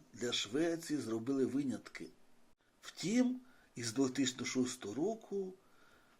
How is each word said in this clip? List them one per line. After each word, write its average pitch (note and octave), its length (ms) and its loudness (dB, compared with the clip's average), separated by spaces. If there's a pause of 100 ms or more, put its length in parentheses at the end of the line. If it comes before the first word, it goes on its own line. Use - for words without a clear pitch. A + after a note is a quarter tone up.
(120)
для A#2 200 -2
Швеції D3+ 680 0
зробили A#2 460 2
винятки. A#2 600 -2 (760)
Втім, B3 600 0 (340)
із A#2 180 -6
двох C3 180 4
тисячі B2+ 340 0
шостого B2 500 0
року F#3+ 600 -2 (640)